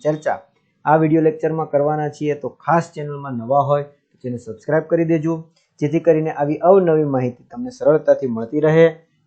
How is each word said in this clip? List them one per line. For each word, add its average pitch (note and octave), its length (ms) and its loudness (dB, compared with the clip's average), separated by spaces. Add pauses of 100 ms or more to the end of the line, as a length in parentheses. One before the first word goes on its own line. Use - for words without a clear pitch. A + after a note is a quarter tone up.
ચર્ચા D3+ 340 -2 (460)
આ D3+ 120 2
વીડિયો D#3+ 260 2
લેક્ચરમાં D#3 480 -2
કરવાના D3 380 -2
છીએ. D3 260 -6
તો C3+ 140 -8
ખાસ D#3+ 440 -2
ચેનલમાં C#3+ 400 -10
નવા B2 280 0
હોય C#3+ 220 0
તો - 400 -20
ચેનલ B2 140 -8
સબસ્ક્રાઇબ D3 480 -4
કરી E3 200 0
દેજો, E3 300 0 (460)
જેથી D3 200 0
કરીને D#3 300 2
આવી D3 260 -4
અવનવી E3 480 4
માહિતી B2+ 400 -4
તમને B2 260 -12
સરળતાથી C#3+ 560 2
મળતી A#2 340 -4
રહે. D#3+ 280 6 (380)